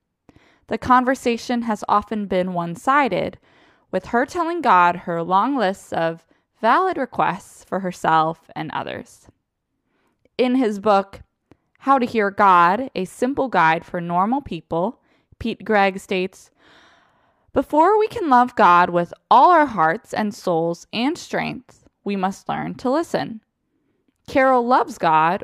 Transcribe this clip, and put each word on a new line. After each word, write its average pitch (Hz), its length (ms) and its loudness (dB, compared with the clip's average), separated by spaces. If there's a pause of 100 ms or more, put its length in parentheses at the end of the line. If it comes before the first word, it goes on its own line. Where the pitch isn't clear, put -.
(680)
The 226 100 -4
conversation 247 840 0
has 226 260 -4
often 208 380 -2
been 185 260 -2
one-sided, 175 880 -2 (500)
with 185 160 -6
her 240 220 -2
telling 339 340 -4
God 180 360 4
her 170 260 -6
long 202 340 0
lists 196 340 -4
of 165 360 -4 (340)
valid 320 340 2
requests 190 680 -6
for 185 160 -8
herself 160 760 -2
and 160 140 -10
others. - 580 -12 (1120)
In 247 160 2
his 220 260 0
book, 196 420 0 (580)
How 269 180 2
to 247 80 0
Hear 214 240 -2
God, 196 640 4
A 185 120 -6
Simple 269 420 -4
Guide 170 360 0
for - 160 -10
Normal 185 420 -2
People, 170 600 -8 (380)
Pete 220 260 -8
Greig 196 320 2
states, 190 540 -8 (1000)
"Before 320 460 2
we 427 100 0
can 392 220 -6
love 247 240 4
God 175 380 4
with 175 200 -2 (200)
all 262 180 6
our 320 160 4
hearts 185 480 -2
and 208 220 -4
souls 170 580 -2
and 254 240 -2
strength, - 600 -8 (260)
we 202 120 -4
must 190 320 -6
learn 151 260 -8
to 247 140 -6
listen." 226 500 -4 (880)
Carol 262 380 2
loves 254 320 0
God, 165 460 0